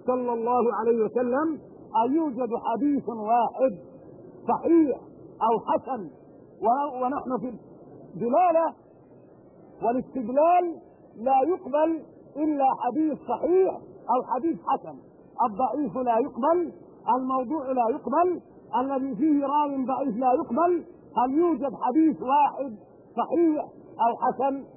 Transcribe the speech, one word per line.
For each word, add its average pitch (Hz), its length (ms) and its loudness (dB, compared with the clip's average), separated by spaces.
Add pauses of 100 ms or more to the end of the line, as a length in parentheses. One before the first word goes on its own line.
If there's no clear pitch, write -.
صلى 247 260 -2
الله 233 400 2
عليه 220 320 2
وسلم. 262 540 0 (440)
أيوجد 262 520 0
حديث 233 540 -2
واحد 226 680 0 (680)
صحيح 311 500 4 (440)
أو 220 260 2
حسن؟ 240 420 -4 (520)
ولو، 254 440 0
ونحن 254 340 -4
في 254 100 -6 (640)
الدلالة 320 600 2 (1120)
والاستدلال 269 960 0 (380)
لا 262 300 2
يقبل 320 560 -2 (340)
إلا 294 280 0 (140)
حديث 269 380 -2 (100)
صحيح 359 460 2 (420)
أو 254 80 0 (120)
حديث 269 220 -2 (100)
حسن. - 280 -4 (540)
الضعيف 226 480 -2
لا 247 220 0
يقبل، 294 520 0 (460)
الموضوع 262 540 -4
لا 247 180 2
يقبل، 302 520 0 (380)
الذي 269 360 -4
فيه 285 300 2
راي 277 400 0
ضعيف 254 320 -2
لا 254 160 2
يقبل. 330 520 0 (320)
هل 247 140 2
يوجد 285 500 0
حديث 262 400 2
واحد 269 560 0 (400)
صحيح 302 460 2 (420)
أو 240 120 2
حسن 262 460 -2 (140)